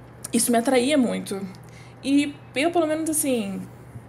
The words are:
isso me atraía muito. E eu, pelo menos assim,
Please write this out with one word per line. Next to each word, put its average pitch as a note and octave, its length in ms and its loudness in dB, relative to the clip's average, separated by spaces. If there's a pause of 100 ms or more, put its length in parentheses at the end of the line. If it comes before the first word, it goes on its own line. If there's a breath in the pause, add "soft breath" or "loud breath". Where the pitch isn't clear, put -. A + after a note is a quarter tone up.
(320)
isso A#3 180 2
me A#3 80 4
atraía C4 380 4
muito. G3 440 0 (640 loud breath)
E C#4+ 320 2 (220)
eu, D4+ 140 2
pelo E4+ 160 2
menos D#4 240 0
assim, A#3 500 -2 (480)